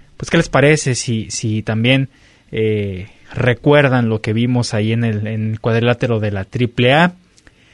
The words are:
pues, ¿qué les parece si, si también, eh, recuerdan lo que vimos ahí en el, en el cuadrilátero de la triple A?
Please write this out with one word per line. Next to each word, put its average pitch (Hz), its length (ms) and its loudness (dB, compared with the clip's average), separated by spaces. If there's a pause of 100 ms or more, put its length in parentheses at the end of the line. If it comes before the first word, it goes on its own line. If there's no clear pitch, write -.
(180)
pues, - 120 -12
¿qué - 60 2
les 165 140 2
parece 143 440 2
si, 110 380 -6
si 110 300 -4
también, 123 480 0 (420)
eh, 104 560 -2 (260)
recuerdan 127 760 2
lo 110 100 -2
que 110 140 -4
vimos 120 400 0
ahí 107 180 0
en 117 140 0
el, 110 200 -2
en 110 260 -4
el 110 100 -8
cuadrilátero 117 580 0
de 104 120 -2
la 98 120 -6
triple 123 480 0
A? 175 220 4 (600)